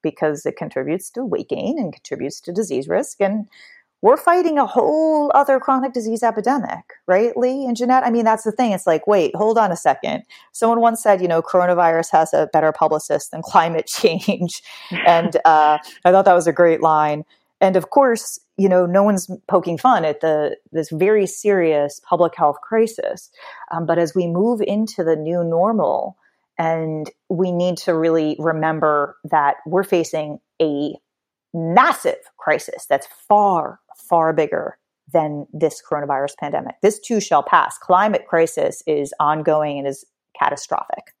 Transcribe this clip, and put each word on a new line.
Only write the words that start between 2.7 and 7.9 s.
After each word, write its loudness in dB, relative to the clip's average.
risk. -4
And -2
we're 6
fighting 0
a 2
whole 0
other 4
chronic -2
disease -4
epidemic, -2
right, 2
Lee -2
and -2
Jeanette? 2